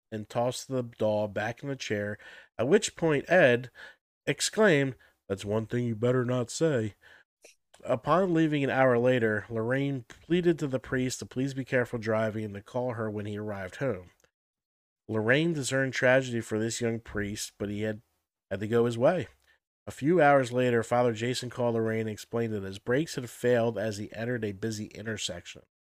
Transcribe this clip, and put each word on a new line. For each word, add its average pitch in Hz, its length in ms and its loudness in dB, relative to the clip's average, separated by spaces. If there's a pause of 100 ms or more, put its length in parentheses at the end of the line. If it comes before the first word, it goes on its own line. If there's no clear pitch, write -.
(100)
and 107 180 -8
tossed 123 400 -2
the 131 140 -2
doll 107 460 -2
back 104 340 -6
in 143 60 -8
the 139 80 -6
chair, 104 420 -4 (400)
at 117 100 0
which 202 280 2
point 156 340 0
Ed 127 400 6 (560)
exclaimed, 147 720 2 (320)
"That's 98 160 -4
one 107 220 0
thing 123 180 -2
you 117 100 -2
better 123 300 2
not 123 260 -2
say." 123 440 0 (920)
Upon 165 500 2
leaving 151 300 2
an 127 60 0
hour 127 280 4
later, 117 520 2
Lorraine 127 580 -2
pleaded 175 520 0
to 151 80 -2
the 131 120 -2
priest 127 380 -2
to 104 80 -10
please 131 280 -4
be 131 100 -6
careful 123 340 -2
driving 110 460 0
and 101 100 -8
to 101 80 -10
call 127 300 -4
her 110 180 -4
when 104 160 -6
he 104 120 -6
arrived 98 380 -8
home. 95 340 -4 (1000)
Lorraine 123 440 2
discerned 135 400 -2
tragedy 127 480 2
for 110 180 -4
this 113 220 -2
young 117 200 -2
priest, 104 580 -8
but 101 100 -4
he 104 140 -4
had, 107 180 -4 (500)
had 98 100 -4
to 107 80 -4
go 117 180 4
his 117 120 -2
way. 143 300 2 (580)
A 104 40 -10
few 156 320 2
hours 139 300 6
later, 123 320 4
Father 120 280 2
Jason 120 380 -4
called 120 240 0
Lorraine 113 280 0
and 110 80 -4
explained 113 420 -4
that 104 100 -4
his 95 160 -8
brakes 139 380 -2
had 123 120 -8
failed 120 480 2
as 104 220 -2
he 107 140 -10
entered 117 320 -4
a 101 80 -4
busy 107 340 -6
intersection. 101 760 -10 (220)